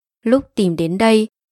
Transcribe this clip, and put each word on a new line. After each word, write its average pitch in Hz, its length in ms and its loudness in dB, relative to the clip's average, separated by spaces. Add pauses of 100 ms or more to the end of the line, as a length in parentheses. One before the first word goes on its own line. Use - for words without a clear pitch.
(220)
Lúc 269 220 0 (100)
tìm 180 220 0
đến 170 220 -4
đây, 220 300 2 (240)